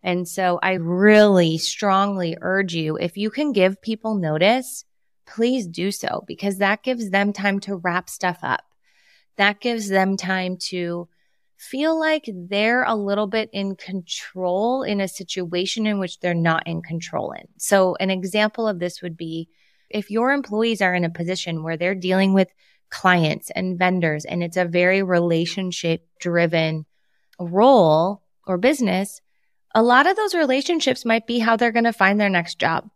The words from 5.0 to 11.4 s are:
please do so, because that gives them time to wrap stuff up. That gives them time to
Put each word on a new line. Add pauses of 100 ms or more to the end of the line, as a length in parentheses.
please
do
so,
because
that
gives
them
time
to
wrap
stuff
up. (760)
That
gives
them
time (120)
to (500)